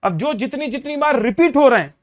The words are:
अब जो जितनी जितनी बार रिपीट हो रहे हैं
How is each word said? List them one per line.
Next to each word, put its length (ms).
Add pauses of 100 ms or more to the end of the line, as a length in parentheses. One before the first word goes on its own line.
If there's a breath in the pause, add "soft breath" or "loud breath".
अब 140
जो 160
जितनी 340
जितनी 300
बार 240
रिपीट 340
हो 140
रहे 120
हैं 220